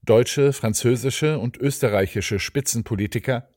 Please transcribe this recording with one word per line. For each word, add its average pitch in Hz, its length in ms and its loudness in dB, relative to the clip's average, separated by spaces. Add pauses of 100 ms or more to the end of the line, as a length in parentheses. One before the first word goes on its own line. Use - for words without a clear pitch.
Deutsche, 131 500 4
französische 127 840 0
und - 180 -6
österreichische 104 800 0
Spitzenpolitiker 117 1200 -4